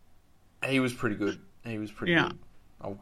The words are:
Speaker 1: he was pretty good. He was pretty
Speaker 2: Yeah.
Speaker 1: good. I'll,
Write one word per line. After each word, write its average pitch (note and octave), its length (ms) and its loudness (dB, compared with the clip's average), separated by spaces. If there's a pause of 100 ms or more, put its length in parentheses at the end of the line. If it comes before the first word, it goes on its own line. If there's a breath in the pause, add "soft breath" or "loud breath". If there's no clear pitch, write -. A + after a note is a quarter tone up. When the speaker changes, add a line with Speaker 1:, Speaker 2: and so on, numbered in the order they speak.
(680)
Speaker 1:
he C3 140 4
was B2 120 2
pretty A2 240 0
good. G2+ 220 0 (260)
He A2+ 140 -4
was G#2 140 -6
pretty - 200 0
Speaker 2:
Yeah. D#3 160 6
Speaker 1:
good. - 100 -8 (440)
I'll, G2 200 -8